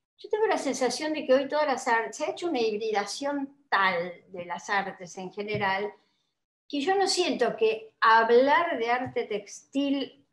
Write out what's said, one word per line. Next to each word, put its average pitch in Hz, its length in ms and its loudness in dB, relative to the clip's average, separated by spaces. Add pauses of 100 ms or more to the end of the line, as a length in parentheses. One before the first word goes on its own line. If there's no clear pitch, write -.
(160)
yo - 140 -18
tengo 427 160 2
la 311 120 2
sensación 262 540 -2
de 302 120 -6
que 254 100 4
hoy 277 120 4
todas 294 200 0
las 262 200 -2
artes, 226 300 0
se 302 80 -6
ha 359 60 -2
hecho - 180 -6
una 262 120 -2
hibridación 220 960 -4 (120)
tal 180 440 0 (160)
de 180 180 -12
las 175 220 -10
artes 190 500 -6
en 185 140 -10
general, 208 600 -4 (760)
que 285 120 -4
yo 381 160 2
no 381 100 2
siento 294 500 0
que 220 440 0
hablar 247 760 6
de 233 120 -2
arte 254 340 -2
textil - 1080 -4